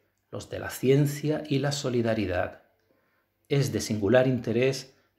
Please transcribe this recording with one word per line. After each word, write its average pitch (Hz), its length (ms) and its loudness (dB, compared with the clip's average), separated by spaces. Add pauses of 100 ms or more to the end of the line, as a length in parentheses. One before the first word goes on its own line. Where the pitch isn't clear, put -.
(300)
los - 220 -12
de 98 80 -8
la 101 100 -10
ciencia 143 800 2
y 135 80 0
la 139 140 -2
solidaridad. 110 880 -2 (880)
Es 127 240 0
de 101 80 -2
singular 113 460 4
interés 127 680 -2 (240)